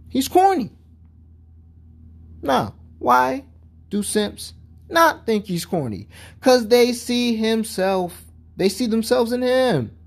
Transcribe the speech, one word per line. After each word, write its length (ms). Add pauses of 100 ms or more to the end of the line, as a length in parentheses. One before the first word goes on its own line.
He's 180
corny. 460 (1700)
Now, 320 (240)
why 460 (460)
do 120
simps 520 (340)
not 380
think 200
he's 180
corny? 440 (320)
'Cause 260
they 260
see 440
himself. 880 (320)
They 120
see 180
themselves 440
in 120
him. 500 (140)